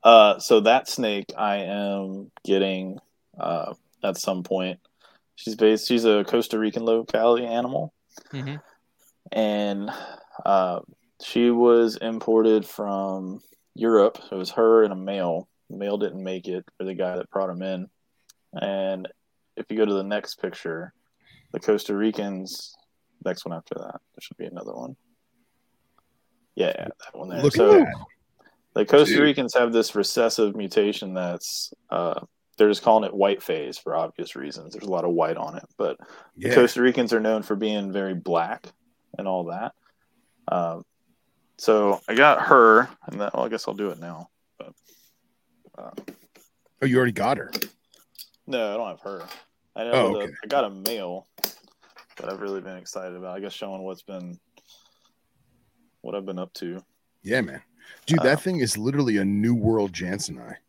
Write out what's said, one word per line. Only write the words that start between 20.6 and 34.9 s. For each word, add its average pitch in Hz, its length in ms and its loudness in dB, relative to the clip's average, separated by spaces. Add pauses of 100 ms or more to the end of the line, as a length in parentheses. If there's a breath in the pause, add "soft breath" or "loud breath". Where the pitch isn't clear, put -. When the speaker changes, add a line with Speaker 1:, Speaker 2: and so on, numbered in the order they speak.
Speaker 1:
the - 80 -8
Costa 104 340 -2
Ricans, 101 800 -6 (500)
next 92 220 -6
one 82 100 -8
after - 200 -14
that, - 240 -14 (140)
there - 60 -20
should - 160 -20
be - 100 -12
another - 280 -14
one. 135 200 -14 (1600)
Yeah, - 180 0
that - 460 -12
one - 120 -12
there. - 120 -6
Speaker 3:
Look 147 140 4
Speaker 1:
So 403 240 10
Speaker 3:
at 277 60 6
that. - 200 -12 (680 soft breath)
Speaker 1:
the 107 120 2
Costa 147 280 6
Speaker 3:
Dude. 143 80 6
Speaker 1:
Ricans 139 320 2
have 120 180 2
this 113 220 2
recessive 107 600 0
mutation 101 600 -2
that's, 87 580 -8 (180)
uh, - 300 -4 (380)
they're 107 100 6
just 104 140 0
calling 110 220 4
it 101 100 -8
white 98 280 2
phase - 360 -6
for 80 180 -8
obvious - 400 -6
reasons. 73 380 -14
There's - 120 -12
a 98 40 -6